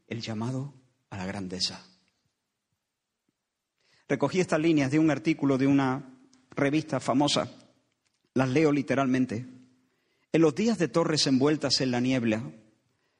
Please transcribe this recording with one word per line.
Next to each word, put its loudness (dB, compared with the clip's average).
el -8
llamado -8
a -14
la -8
grandeza. -8
Recogí 0
estas 0
líneas 2
de 2
un 4
artículo 0
de 2
una 0
revista -2
famosa. 0
Las 2
leo 2
literalmente. 0
"En 4
los 6
días 0
de 0
torres 0
envueltas 2
en 0
la 0
niebla, 0